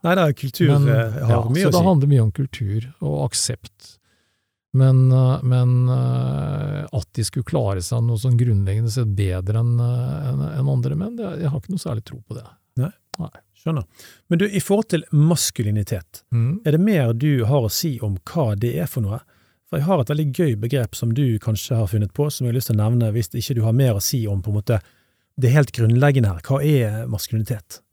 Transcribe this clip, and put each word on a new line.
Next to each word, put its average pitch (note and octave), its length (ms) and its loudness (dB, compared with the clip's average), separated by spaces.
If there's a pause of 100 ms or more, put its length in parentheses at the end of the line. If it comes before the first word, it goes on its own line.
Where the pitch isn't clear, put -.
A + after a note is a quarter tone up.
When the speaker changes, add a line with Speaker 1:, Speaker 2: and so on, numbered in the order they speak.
Speaker 1:
Nei, E3+ 120 2
det F#3 80 4
er D3 100 2
kultur, C#3+ 360 0
Speaker 2:
Men, C#3+ 180 4
Speaker 1:
eh, A2+ 380 2
har A2+ 40 2
Speaker 2:
ja, A2 200 4
Speaker 1:
mye F3 160 2
Speaker 2:
så - 20 4
Speaker 1:
å - 60 4
si. F3+ 60 4
Speaker 2:
det F3 80 4
handler C#3+ 200 4
mye C#3 140 6
om A2 100 2
kultur A2+ 540 -4 (160)
og D3 240 -4
aksept. - 720 -8 (760)
Men, C3 280 6 (100)
eh, B2+ 320 4
men, B2 300 2 (160)
eh, B2+ 1040 -2
at G#2+ 180 -6
de A2+ 160 -4
skulle - 160 -6
klare G2 400 -2
seg A#2 200 -2
noe A#2 140 0
sånn B2 220 2
grunnleggende G#2+ 500 0
sett A2 240 -2
bedre F#2+ 460 -2
enn, A#2+ 200 0
eh, B2+ 500 -2
enn, C#3 160 -2 (140)
enn C#3 120 0
andre C3 240 -2
menn, G#3+ 220 -6
det, G#3+ 100 -8 (140)
jeg D3+ 100 -2
har - 80 -4
ikke - 140 -10
noe F#3+ 100 -6
særlig A2 220 -6
tro A#2+ 180 -16
på - 140 -14
det. - 80 -18 (320)
Speaker 1:
Nei. C3+ 140 -2 (280)
Speaker 2:
Nei. D#3+ 100 -8 (300)
Speaker 1:
Skjønner. D#3 240 -4 (460)
Men E3+ 100 4
du, G3+ 80 4
i G3+ 160 -2
forhold G3+ 260 0
til D#3+ 220 0
maskulinitet, A2+ 1120 0 (100)
Speaker 2:
Mm. B2+ 320 0
Speaker 1:
er D#3 60 2
det D#3 80 4
mer F3 340 2
du C3 320 0
har C3+ 160 2
å G#2+ 80 0
si C#3 300 -4
om G2+ 240 -2
hva A#2+ 340 -2
det A#2+ 220 -2
er E3 80 -2
for - 140 -4
noe? G#2+ 180 -4 (500)
For E3 80 -4
jeg C#3+ 80 -2
har F3+ 140 2
et B2 80 0
veldig D3+ 240 -2
gøy C#3 240 0
begrep A#2 400 -2
som A#2 180 -2
du A#2+ 240 0
kanskje A2 380 -2
har A2 120 0
funnet G#2 260 -2
på, D3 180 -2
som B2 160 -4
jeg A#2 60 -2
har B2 40 0
lyst B2 140 -4
til G#2+ 80 2
å G#2 100 2
nevne, A#2+ 220 2
hvis A2+ 240 -2
ikke B2 200 -4
du A#2 80 0
har A2+ 100 2
mer B2+ 200 4
å G2+ 80 -2
si B2 240 -2
om G2 160 -2
på G#2 140 -2
en G#2 80 0
måte A2+ 160 0 (580)
det B2 140 2
helt C#3+ 220 4
grunnleggende A#2+ 580 4
her. F2 100 -8
Hva C#3 220 -2
er A#2 440 0
maskulinitet? A2 720 -6 (120)